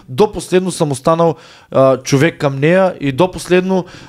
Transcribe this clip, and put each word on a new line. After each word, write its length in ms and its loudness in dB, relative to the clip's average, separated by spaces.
До 220 0
последно 400 -2
съм 200 -2
останал, 440 0
а, 260 4
човек 400 0
към 220 -4
нея 400 2
и 120 -4
до 200 0
последно, 540 -2